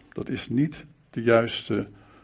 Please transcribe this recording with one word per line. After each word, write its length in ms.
Dat 160
is 200
niet 380
de 120
juiste 640